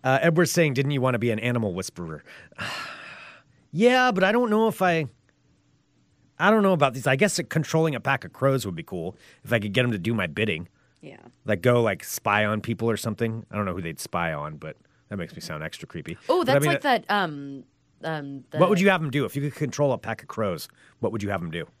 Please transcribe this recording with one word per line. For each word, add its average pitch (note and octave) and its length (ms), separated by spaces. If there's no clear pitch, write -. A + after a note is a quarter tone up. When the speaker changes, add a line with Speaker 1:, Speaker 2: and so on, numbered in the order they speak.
Speaker 1:
Uh, C3+ 180
Edward's E3 300
saying, D#3+ 220
"Didn't C3+ 180
you C#3 100
wanna B2+ 180
be A#2+ 120
an G#2+ 80
animal A2+ 340
whisperer?" E2+ 500
<sighs> - 60
Yeah, B3 420
but F#3 100
I F#3+ 80
don't A#3+ 180
know A3 200
if G#3+ 120
I, E3 260
I F3 100
don't G#3+ 140
know G3 80
about C#3+ 220
these. B2+ 140
I C3+ 100
guess G3 200
controlling D#3+ 440
a A#2+ 60
pack C#3 240
of - 80
crows C3+ 340
would F#2+ 100
be E2 80
cool F2 340
if - 80
I A#2 80
could G#2 140
get B2+ 100
'em B2 80
to G#2+ 60
do G2 160
my G2 140
bidding. F2 420
Speaker 2:
Yeah. - 160
Speaker 1:
Like, G2+ 180
go, A#2+ 200
like, G#2 240
spy G#2+ 400
on G#2 160
people A2+ 280
or A2 60
something. A2+ 560
I - 60
don't G#2 80
know F#2 80
who F#2 80
they'd E2 180
spy E2+ 320
on, D2+ 240
but D2+ 220
that G#2 80
makes E2+ 180
me E2+ 60
sound D2+ 200
extra D#2+ 280
creepy. E2 280
Speaker 2:
Oh, F4 160
Speaker 1:
But - 40
I - 40
Speaker 2:
that's C#3+ 100
Speaker 1:
mean, - 120
Speaker 2:
like - 100
Speaker 1:
uh, D4 40
Speaker 2:
that, A3+ 200
um, C#3+ 540
um, C#3 460
the D#3+ 80
Speaker 1:
What F3+ 100
would G3+ 100
you G3 100
have F#3 140
'em D3+ 80
do C3+ 140
if G2 100
you C#3 60
could C#3+ 140
control C#3+ 360
a A#2+ 60
pack A2 240
of - 80
crows? F#2+ 400
What G#2+ 100
would G#2+ 100
you G2+ 100
have F#2+ 100
'em E2+ 100
do? D#2+ 140